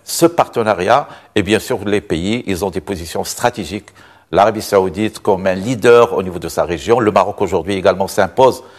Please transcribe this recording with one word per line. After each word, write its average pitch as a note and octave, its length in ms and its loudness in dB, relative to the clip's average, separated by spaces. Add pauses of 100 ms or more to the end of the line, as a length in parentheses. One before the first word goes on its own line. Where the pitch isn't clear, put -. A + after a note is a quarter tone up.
ce - 200 0
partenariat. A2+ 800 2 (280)
Et G#2 80 2
bien G2+ 160 2
sûr, A#2+ 260 -4
les G2+ 140 0
pays, G2+ 480 -4
ils F#2 160 -4
ont G2 60 -2
des F2+ 100 -8
positions F#2 460 -8
stratégiques. G2+ 640 -6 (420)
L'Arabie G2+ 300 2
Saoudite G2 580 0
comme F#2+ 280 0
un F#2 80 0
leader A#2+ 640 4
au G2 60 -2
niveau F2+ 160 -8
de E2 80 -8
sa D#2+ 160 -2
région. E2+ 360 0
Le G#2+ 120 2
Maroc G2 300 0
aujourd'hui F#2 340 -2
également F#2 320 0
s'impose A2+ 560 0 (160)